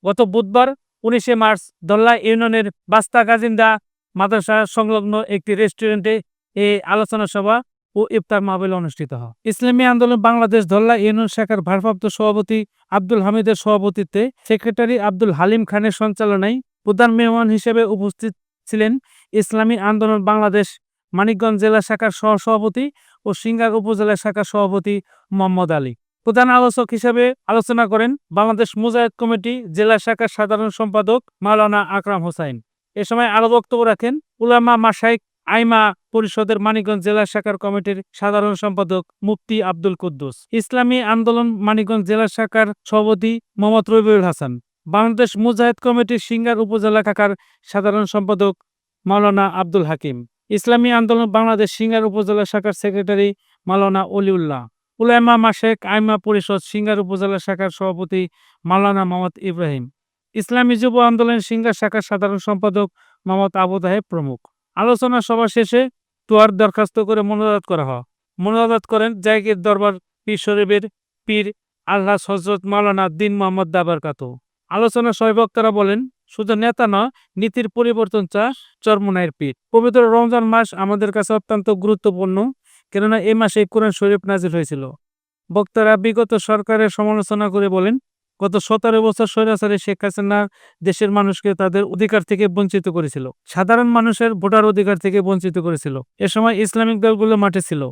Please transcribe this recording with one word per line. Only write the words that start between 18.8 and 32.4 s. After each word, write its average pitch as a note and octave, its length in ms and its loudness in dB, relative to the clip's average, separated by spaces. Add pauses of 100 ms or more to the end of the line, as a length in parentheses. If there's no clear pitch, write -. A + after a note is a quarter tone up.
ইসলামী A3 440 0
আন্দোলন G#3+ 460 2
বাংলাদেশ G#3 440 2 (460)
মানিকগঞ্জ G#3+ 460 0
জেলা G#3+ 220 4
শাখার G#3+ 300 -4
সহসভাপতি G#3+ 760 -2 (400)
ও G#3 80 -4
সিংগার A3+ 420 -2
উপজেলা G#3+ 400 0
শাখার G3+ 300 -4
সভাপতি G3+ 500 -2 (360)
মোহাম্মদ F#3 400 0
আলী। C3+ 220 -2 (340)
প্রধান B3 220 4
আলোচক B3 420 2
হিসেবে A#3+ 340 0 (220)
আলোচনা A#3 400 0
করেন A3 240 0 (200)
বাংলাদেশ G#3+ 460 0
মুজাহিদ A#3 400 0
কমিটি A3+ 360 -4 (180)
জেলা G#3+ 280 2
শাখার A3+ 300 -4
সাধারণ G#3+ 400 -2
সম্পাদক G#3+ 500 0 (220)
মাওলানা G#3 380 2 (100)
আকরাম G3 340 -2
হোসাইন। E3 320 -6 (400)